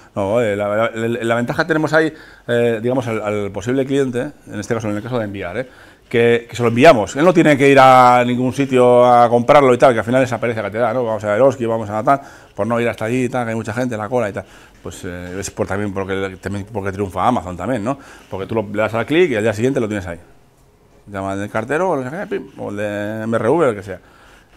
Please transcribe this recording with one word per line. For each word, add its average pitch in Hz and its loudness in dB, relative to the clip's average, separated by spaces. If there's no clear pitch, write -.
No, 104 -2
eh, 104 -2
la, 101 -4
la, 110 -2
la, 113 -4
la 117 0
ventaja 120 -2
que 170 -6
tenemos 156 -2
ahí, 156 2
eh, 120 0
digamos, 123 -2
al, 110 -4
al 104 -4
posible 120 -4
cliente, 135 -2
en 107 -10
este 113 -4
caso, 107 -6
en 104 -4
el 104 -8
caso 120 -6
de 107 -4
enviar, 98 -8
¿eh? 131 -6
Que, 117 2
que 107 -14
se 113 -4
lo 117 4
enviamos. 120 4
Él 139 0
no 180 4
tiene 151 4
que 139 4
ir 135 6
a 127 8
ningún 123 -2
sitio 123 4
a 120 6
comprarlo 127 6
y 120 2
tal, 131 6
que 110 0
al 98 -2
final 127 2
esa 117 -4
pereza 113 -4
que 98 -4
te 107 -6
da, 117 0
¿no? 127 -2
Vamos 110 -4
a 104 0
Eroski, 117 2
vamos 113 -4
a 107 -4
tal, 139 2
por 104 -2
no 117 0
ir 117 0
hasta 110 -6
allí 127 -2
y 117 -2
tal, 123 -4
que 113 -8
hay 113 -4
mucha 110 -6
gente, 120 -4
la 104 -8
cola 120 -2
y 98 -10
tal. 101 -10
Pues, - -14
eh, 90 -10
es 101 -10
por, 104 -6
también 98 -4
porque, 95 -6
también 98 -8
porque 98 -6
triunfa 95 -4
Amazon 90 -2
también, 101 -6
¿no? 127 -6
Porque 95 -10
tú 113 -6
lo, 113 -2
le 101 -6
das 107 -2
al 113 -2
clic 165 2
y 120 -2
al 104 -2
día 113 0
siguiente 127 -2
lo 110 -2
tienes 101 -6
ahí. 85 -12
Llama 98 -8
del 101 -8
cartero, 143 -2
o 143 -8
el 104 -10
de 104 -6
M 113 -2
R 110 0
V, 160 2
o 127 2
el 107 -2
que 98 -12
sea. 95 -12